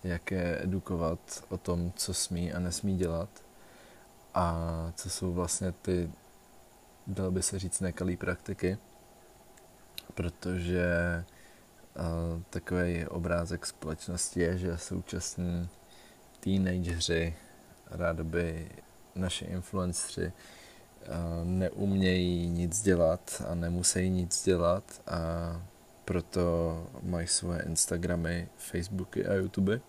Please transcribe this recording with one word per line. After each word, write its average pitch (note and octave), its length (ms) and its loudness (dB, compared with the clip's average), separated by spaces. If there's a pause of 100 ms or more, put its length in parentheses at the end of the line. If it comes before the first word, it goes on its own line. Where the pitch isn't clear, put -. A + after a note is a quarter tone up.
jak F2 260 -4
je F2 320 0
edukovat F2 840 -2
o F#2 100 -4
tom, F2 380 0
co - 180 -4
smí F2 380 -2
a F2 60 -2
nesmí F2+ 380 0
dělat E2+ 320 0 (1040)
a E2 640 0
co F#2 140 -6
jsou F2+ 220 -2
vlastně F2+ 400 0
ty, F2 380 0 (960)
dalo F#2+ 240 0
by F#2 120 2
se F#2+ 160 -2
říct, F#2 220 -4
nekalý F2+ 360 0
praktiky, F#2 640 -2 (1400)
protože, F2 680 0
eh, F2 400 2 (1300)
takovej F2 600 0
obrázek F2 560 -2
společnosti - 760 -4
je, F2 180 4
že E2+ 200 -2
současní F2 880 -4 (720)
teenageři, F2 960 2 (540)
rádoby E2 800 -2 (460)
naši F#2 280 -2
influenceri, F2+ 880 -2
eh, - 760 -20 (360)
neumějí F#2 1040 4
nic E2+ 340 0
dělat E2+ 680 4
a F2 60 -2
nemusí F2 560 2
nic F2+ 340 0
dělat, F2 400 4 (220)
a E2+ 560 -2 (420)
proto E2+ 840 0 (160)
mají F2 240 0
svoje F2 360 0
Instagramy, E2+ 960 0
Facebooky F#2 680 -4
a G2 80 2
YouTube. G2 540 2